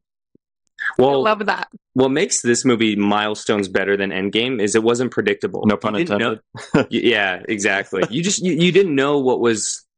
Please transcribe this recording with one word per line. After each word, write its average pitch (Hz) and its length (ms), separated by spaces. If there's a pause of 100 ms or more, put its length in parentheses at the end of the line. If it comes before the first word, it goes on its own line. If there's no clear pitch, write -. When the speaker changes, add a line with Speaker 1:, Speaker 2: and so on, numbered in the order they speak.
(960)
Speaker 1:
Well, 131 140
Speaker 2:
I 139 40
love 202 320
that. - 200 (260)
Speaker 1:
what 131 160
makes 151 320
this 117 220
movie 110 320
milestones 104 720
better 95 300
than 98 140
Endgame 104 500
is 104 140
it 110 80
wasn't 120 280
predictable. 101 540
Speaker 3:
No 104 120
pun 107 180
Speaker 1:
You 175 100
didn't 104 140
know 117 180 (360)
Speaker 3:
intended. 143 160
<laughs> - 20
Speaker 1:
Y-, 120 200
yeah, 95 380
exactly. 98 600
You 135 140
just, 190 200
you, 180 100
you 170 180
didn't 175 240
know 143 240
what 127 200
was 113 460 (120)